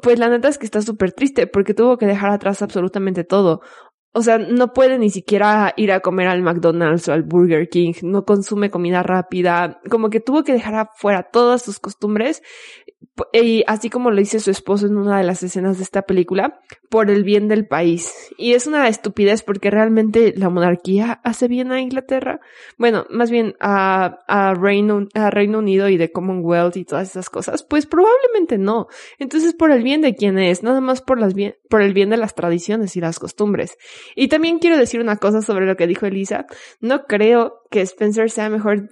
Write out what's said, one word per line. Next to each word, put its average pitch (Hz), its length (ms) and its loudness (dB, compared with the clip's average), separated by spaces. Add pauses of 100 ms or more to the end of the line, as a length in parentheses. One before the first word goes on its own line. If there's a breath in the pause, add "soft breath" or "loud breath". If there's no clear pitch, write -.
pues, 240 180 4
la 233 80 2
neta 240 220 2
es 285 80 -4
que - 80 -12
está 214 160 -2
súper 208 320 -2
triste 269 340 0
porque 196 260 0
tuvo 240 240 4
que 226 100 0
dejar 202 240 0
atrás 202 300 -2
absolutamente 190 600 -4
todo. 185 380 2 (560 loud breath)
O 233 40 0
sea, 226 160 4
no 233 340 0
puede 262 260 4
ni 220 120 2
siquiera 202 680 0
ir 208 160 0
a 190 80 2
comer 185 280 0
al 180 140 0
McDonald's 170 680 0
o 151 40 2
al 160 100 0
Burger 165 440 2
King, 170 340 0
no 190 220 -2
consume 202 460 0
comida 180 340 -2
rápida, 180 880 -2
como 220 200 0
que 220 120 -2
tuvo 294 220 0
que 302 100 0
dejar 220 220 -2
afuera 202 480 -2
todas 240 380 2
sus 202 180 -12
costumbres, 208 640 -4 (920 loud breath)
y 226 340 2
así 220 220 -4
como 247 220 -2
lo 202 60 2
dice 202 220 0
su 196 120 -2
esposo 202 360 -2
en 208 100 0
una 202 200 0
de 196 60 0
las 180 200 -4
escenas 185 340 -4
de 190 60 -8
esta 196 200 -6
película, 190 560 -2 (360 loud breath)
por 220 160 2
el 202 140 2
bien 208 240 2
del 214 180 0
país. 170 680 -4
Y 240 160 0
es 247 140 2
una 294 200 0
estupidez 214 560 0
porque 202 260 -2
realmente 220 680 2
la 190 120 0
monarquía 180 760 0
hace 240 240 -2
bien 254 240 -4
a 262 80 -2
Inglaterra. 262 580 -6 (380 loud breath)
Bueno, 233 320 0
más 233 200 0
bien 226 300 0
a, 190 600 0 (100)
a 196 240 2
Reino, 202 600 0
a 214 160 0
Reino 208 300 0
Unido 196 300 0
y 190 80 4
de 165 160 -2
Commonwealth 175 640 -2
y 180 80 -10
todas 185 240 -6
esas 185 200 -12
cosas. - 340 -8
Pues 294 220 -2
probablemente 427 720 2
no. 202 300 -2 (320 loud breath)
Entonces, 311 340 0
por 330 180 4
el 247 120 4
bien 277 160 0
de 294 160 2
quién 196 240 0
es, 185 240 0
nada 254 160 2
más 262 220 -2
por 262 180 0
las 196 140 2
bien, 202 220 -4 (140)
por 220 120 4
el 202 100 2
bien 196 200 2
de 220 40 2
las 220 180 -2
tradiciones 180 600 -2
y 180 60 -4
las 165 180 -4
costumbres. - 580 -4 (380 loud breath)
Y 269 140 0
también 320 300 0
quiero 339 180 4
decir 233 240 0
una 220 160 -2
cosa 208 240 0
sobre 196 240 -2
lo 190 100 0
que 175 120 0
dijo 170 180 -2
Elisa. 196 400 -4 (340 loud breath)
No 262 280 -2
creo 226 600 2
que 214 120 0
Spencer 214 500 -2
sea 214 180 -4
mejor 208 420 -2